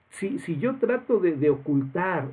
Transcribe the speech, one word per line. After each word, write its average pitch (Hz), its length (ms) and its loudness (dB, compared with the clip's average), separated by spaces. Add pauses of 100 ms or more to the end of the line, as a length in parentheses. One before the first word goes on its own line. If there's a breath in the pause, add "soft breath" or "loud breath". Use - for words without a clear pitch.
si, - 300 -4
si 165 180 -4
yo 247 180 0
trato 240 440 0
de, 175 140 2
de 147 160 2
ocultar, 143 840 0